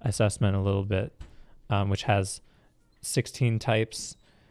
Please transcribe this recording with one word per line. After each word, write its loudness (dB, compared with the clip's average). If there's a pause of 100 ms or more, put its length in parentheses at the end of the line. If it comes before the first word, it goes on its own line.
assessment 2
a 2
little 2
bit, -2 (560)
um, 0
which 0
has 0 (600)
sixteen 0
types, -2 (360)